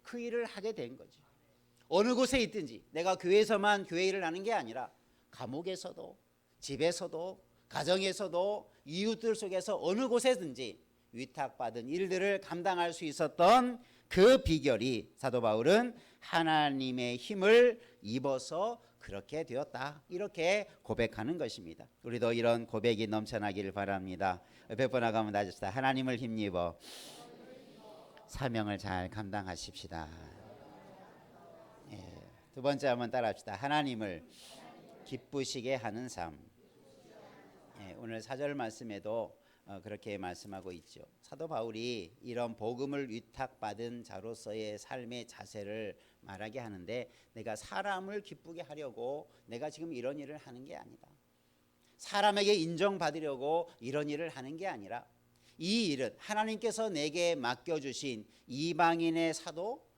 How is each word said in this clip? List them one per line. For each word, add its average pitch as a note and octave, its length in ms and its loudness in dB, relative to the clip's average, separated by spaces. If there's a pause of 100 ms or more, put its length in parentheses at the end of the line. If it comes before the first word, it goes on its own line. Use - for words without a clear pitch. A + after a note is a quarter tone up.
그 - 160 -10
일을 A#3 280 -2
하게 G#3+ 260 -6
된 C3 240 -8
거죠. - 240 -20 (680)
어느 G#3 260 6
곳에 B3+ 260 4
있든지 D#3 500 -4
내가 F3 260 2
교회에서만 G3+ 680 6
교회 F3+ 220 0
일을 G3 160 0
하는 E3+ 180 -2
게 A3+ 100 -2
아니라 B2 380 -4 (400)
감옥에서도 E3+ 880 -8 (400)
집에서도 E3+ 840 -2 (280)
가정에서도 F#3+ 1040 0 (140)
이웃들 G#3+ 520 0
속에서 F#3+ 440 -2
어느 G#3+ 280 2
곳에든지 F3+ 760 0 (300)
위탁받은 A#2+ 760 -6
일들을 F#3 520 0
감당할 F3 520 0
수 E3+ 120 -8
있었던 F#3+ 760 6 (280)
그 B3+ 340 10
비결이 B2+ 760 2
사도 B2 240 0
바울은 D3 540 6 (260)
하나님의 C3+ 960 2
힘을 A3 640 6 (220)
입어서 C3+ 800 -2 (180)
그렇게 A#2 460 -8
되었다. C#3 640 -6
이렇게 F#3+ 600 0 (140)
고백하는 A#2 560 0
것입니다. G2 480 -8 (160)
우리도 A#2 300 2
이런 A#2 340 4
고백이 A2+ 400 2
넘쳐나기를 G#2 680 -2
바랍니다. F#2+ 680 -2 (280)
옆에 B2 180 0
분 B2 160 2
하고 A2+ 140 2
한번 G#2 180 2
하십시다. G2 340 -2
하나님을 C3 460 2
힘입어 G2+ 640 -2 (1500)
사명을 A2+ 520 -2
잘 F#2 300 -2
감당하십시다. F#2 1000 -8 (1800)
예, F#2 220 -16 (380)
두 C3 80 -14
번째 C#3 280 2
한번 A#2+ 220 2
따라합시다. A2 440 -2
하나님을 A#2 720 -2 (800)
기쁘시게 C3+ 720 -4
하는 A#2 320 -4
삶. E2 300 -8 (1400)
예, F#2+ 180 -16
오늘 A2+ 220 -8
사 C3 160 -8
절 C#3+ 180 -2
말씀에도, A2 800 -4 (300)
어, G2 180 -12
그렇게 G#2 360 -8
말씀하고 F#2 540 -10
있죠. - 280 -16 (220)
사도 D#3 260 -10
바울이 A2+ 720 -6
이런 A#2 360 -4
복음을 C3+ 520 -4
위탁받은 A#2 960 -8
자로서의 G#2+ 760 -8
삶의 A#2+ 480 -10
자세를 G#2 720 -10 (240)
말하게 G#2+ 380 -10
하는데 G#2+ 520 -8 (220)
내가 A2 240 -8
사람을 G3 680 -6
기쁘게 E3 400 -14
하려고 C#3+ 680 -8 (160)
내가 B2 240 -8
지금 D#3+ 220 -10
이런 C3 260 -4
일을 D3 180 -12
하는 B2+ 280 -18
게 C#3 120 -14
아니다. - 320 -18 (880)
사람에게 G3+ 580 4
인정받으려고 D#3+ 1160 0 (100)
이런 C#3 280 -2
일을 D3+ 200 -2
하는 C3+ 280 -10
게 F#3 100 -6
아니라 A#2 400 -8 (520)
이 G3+ 300 2
일은 B2+ 300 0
하나님께서 A3 720 -2
내게 E3+ 460 2
맡겨주신 C3 920 -4 (220)
이방인의 E3 880 2
사도, F3 500 -8 (140)